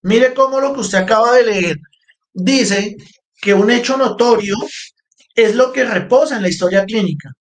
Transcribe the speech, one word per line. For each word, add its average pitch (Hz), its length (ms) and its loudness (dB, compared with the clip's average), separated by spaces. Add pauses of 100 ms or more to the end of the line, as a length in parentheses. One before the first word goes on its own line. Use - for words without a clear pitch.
Mire 240 320 2
cómo 269 240 0
lo 277 140 0
que 269 80 -6
usted 190 180 -2
acaba 220 380 2
de 240 80 6
leer 180 320 -2 (560)
dice 202 640 -2 (440)
que 202 140 2
un 208 160 4
hecho 240 260 0
notorio 226 600 0 (760)
es 220 220 2
lo 254 180 2
que 262 120 -2
reposa 247 520 0
en 202 60 -6
la 180 60 0
historia 180 360 0
clínica. 185 460 -4 (100)